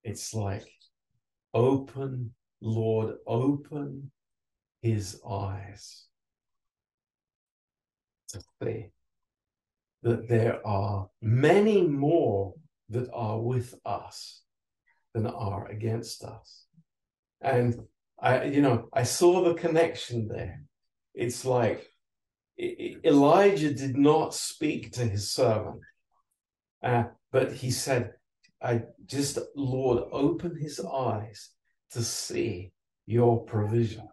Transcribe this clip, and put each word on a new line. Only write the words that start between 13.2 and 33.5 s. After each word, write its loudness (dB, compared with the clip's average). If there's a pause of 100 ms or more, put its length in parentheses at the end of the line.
with -4 (100)
us -10 (720)
than -2
are -6
against -6
us." -20 (720)
And 0 (320)
I, 2
you 4
know, 2
I 2
saw 4
the 4
connection 0
there. -8 (520)
It's -6
like 0 (680)
E-, -6
E-, -10
Elijah 6
did -4
not 4
speak -6
to -4
his -4
servant, 0 (1040)
uh, 2 (280)
but 2
he -6
said, -2 (500)
"I 0 (240)
just, -2 (180)
Lord, 0
open 0
his -8
eyes -6 (420)
to -4
see -6 (340)
your 2
provision." -2